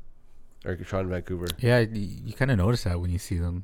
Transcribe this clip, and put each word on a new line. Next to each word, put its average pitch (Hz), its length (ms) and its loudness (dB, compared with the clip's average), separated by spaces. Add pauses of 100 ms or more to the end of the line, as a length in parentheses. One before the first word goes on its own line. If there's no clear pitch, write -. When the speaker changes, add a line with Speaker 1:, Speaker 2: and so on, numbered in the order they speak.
(640)
Speaker 1:
are 92 180 -4
shot 95 180 -2
in 92 100 -4
Vancouver. 90 340 -4 (140)
Speaker 2:
Yeah, 120 220 6
y-, 110 120 4
you 104 400 -6
kinda 131 220 2
notice 107 300 4
that 87 140 0
when 90 120 -2
you 87 80 0
see - 180 -4
them. 87 260 -2